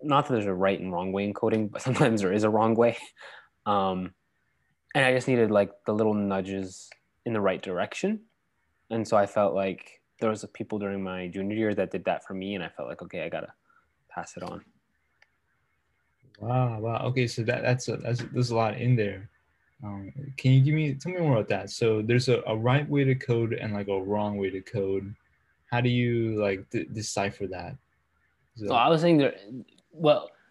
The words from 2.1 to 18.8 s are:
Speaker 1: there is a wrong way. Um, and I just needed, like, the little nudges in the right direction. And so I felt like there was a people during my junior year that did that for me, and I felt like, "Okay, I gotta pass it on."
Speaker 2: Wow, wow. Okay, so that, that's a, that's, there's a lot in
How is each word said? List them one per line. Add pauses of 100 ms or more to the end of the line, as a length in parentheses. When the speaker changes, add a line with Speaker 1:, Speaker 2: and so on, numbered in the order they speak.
Speaker 1:
there
is
a
wrong
way. (680)
Um, (800)
and
I
just
needed,
like, (140)
the
little
nudges (360)
in
the
right
direction. (720)
And
so
I
felt
like (180)
there
was
a
people
during
my
junior
year
that
did
that
for
me,
and
I
felt
like,
"Okay,
I
gotta (560)
pass
it
on." (1700)
Speaker 2:
Wow,
wow.
Okay,
so
that,
that's
a,
that's, (120)
there's
a
lot
in